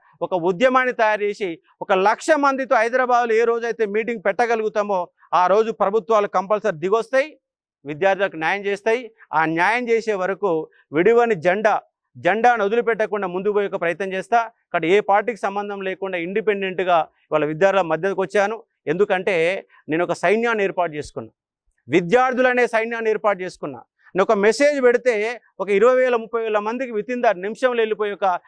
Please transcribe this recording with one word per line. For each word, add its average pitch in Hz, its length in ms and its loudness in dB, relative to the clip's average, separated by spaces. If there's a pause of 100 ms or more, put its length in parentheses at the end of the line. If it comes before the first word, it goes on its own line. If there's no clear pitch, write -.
(220)
ఒక 175 120 -6
ఉద్యమాన్ని 240 580 2
తయారు 214 300 0
చేసి 202 360 -6 (240)
ఒక 202 100 -2
లక్ష 196 340 2 (100)
మందితో 269 400 0
హైదరాబాద్లో 240 580 2
ఏ 226 100 4
రోజైతే 233 420 -2
మీటింగ్ 214 400 -4
పెట్టగలుగుతామో 208 840 -2 (260)
ఆ 180 120 4
రోజు 214 260 2
ప్రభుత్వాలు 208 540 0
కంపల్సరీ 196 520 -2
దిగొస్తాయి, 226 600 -2 (460)
విద్యార్థులకు 180 520 0
న్యాయం 185 300 -4
చేస్తాయి. 220 440 -2 (240)
ఆ 156 100 2
న్యాయం 190 440 0
చేసే 226 260 0
వరకు 185 540 -2 (240)
విడివని 226 420 4
జెండా, 185 480 0 (340)
జెండాను 214 480 2
వదిలిపెట్టకుండా 214 640 -2
ముందుకు 185 260 -4
పోయే 202 160 0
ఒక 180 120 -6
ప్రయత్నం 175 320 -4
చేస్తా. 190 260 -2
కాబట్టి 175 500 -4
ఏ 196 120 4
పార్టీకి 202 400 0
సంబంధం 202 400 -6
లేకుండా 190 380 -6
ఇండిపెండెంట్గా 185 880 0 (240)
వాళ్ళ 151 140 2
విద్యార్థుల 185 360 2
మధ్యకు 170 400 -2
వచ్చాను. 202 400 -2 (240)
ఎందుకంటే 185 800 0 (220)
నేను 165 160 0
ఒక 165 80 -4
సైన్యాన్ని 214 520 0
ఏర్పాటు 175 300 -2
చేసుకున్నా, 131 380 -12 (560)
విద్యార్థులనే 247 760 2
సైన్యాన్ని 226 440 -2
ఏర్పాటు 202 320 0
చేసుకున్నా. 156 400 -10 (320)
నేను 180 80 2
ఒక 196 100 2
మెసేజ్ 226 500 2
పెడితే 240 580 0 (200)
ఒక 185 80 -6
ఇరవై 208 260 4
వేల, 254 220 2
ముప్పై 226 260 -4
వేల 214 160 0
మందికి 240 340 -4
within 240 300 -4
that 208 180 2
నిమిషంలో 226 420 -2
వెళ్ళిపోయే 208 300 -2
ఒక, 180 360 -2